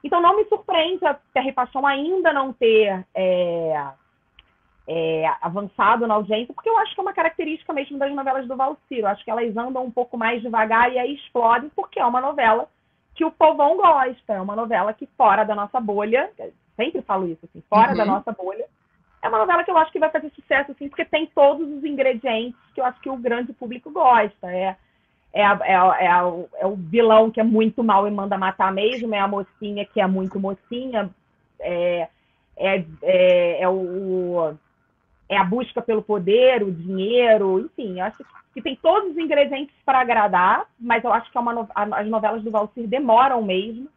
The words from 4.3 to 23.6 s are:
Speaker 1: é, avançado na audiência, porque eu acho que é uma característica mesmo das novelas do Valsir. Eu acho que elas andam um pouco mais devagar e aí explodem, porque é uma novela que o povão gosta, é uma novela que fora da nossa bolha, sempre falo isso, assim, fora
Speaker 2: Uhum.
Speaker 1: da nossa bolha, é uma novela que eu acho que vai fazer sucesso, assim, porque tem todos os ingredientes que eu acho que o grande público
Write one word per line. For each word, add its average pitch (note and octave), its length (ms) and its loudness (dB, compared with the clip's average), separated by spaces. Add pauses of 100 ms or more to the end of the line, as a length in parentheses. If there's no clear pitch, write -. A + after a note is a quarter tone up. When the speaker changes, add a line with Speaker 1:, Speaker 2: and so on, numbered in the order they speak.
Speaker 1:
é, D#3+ 420 -2 (120)
avançado G3+ 640 0
na A3 80 0
audiência, G#3+ 400 -2
porque - 160 -4
eu A4+ 80 4
acho G#4+ 160 -2
que G4 60 -8
é - 20 -4
uma G4 100 -4
característica E4 600 -4
mesmo C#4 260 -8
das C#4 140 -2
novelas C4+ 360 -4
do B3+ 80 -8
Valsir. C4+ 420 -4
Eu G#3 80 -2
acho G3+ 160 -2
que - 80 -12
elas A3+ 260 -4
andam B3+ 280 -6
um A#3+ 80 -8
pouco B3 260 -4
mais A3+ 220 -2
devagar A3+ 500 2
e B3+ 80 -2
aí B3+ 160 -4
explodem, A#3+ 640 0
porque - 240 -6
é C4+ 40 2
uma A#3+ 160 0
novela B3+ 460 0 (480)
que D#4+ 120 -2
o D#4+ 40 0
povão D#4 460 4
gosta, C4+ 560 2
é F#3+ 80 -4
uma G3+ 160 -8
novela A3 380 -2
que - 120 -14 (120)
fora G#3+ 260 6
da G#3+ 100 -2
nossa G#3 240 -4
bolha, A3 520 -2 (440)
sempre C4 280 -4
falo F#3+ 260 -2
isso, E3 160 -10
assim, - 240 -20
fora A#3 220 6
Speaker 2:
Uhum. A#3+ 80 -2
Speaker 1:
da G#3+ 80 2
nossa G3+ 260 -2
bolha, G3 320 -8 (580)
é - 60 -4
uma - 100 0
novela F4+ 240 2
que - 80 -4
eu F4 80 4
acho D#4+ 140 2
que D#4 80 -4
vai D#4 100 2
fazer D#4 240 -6
sucesso, C#4 380 -4
assim, C#4+ 160 -14
porque D#4+ 160 -6
tem D#4 220 -2
todos C#4+ 440 2
os D4 140 -10
ingredientes B3+ 760 -2 (160)
que - 60 -8
eu B3+ 40 0
acho B3 160 -4
que - 80 -10
o C4+ 80 -6
grande A#3+ 360 -4
público B3 360 -14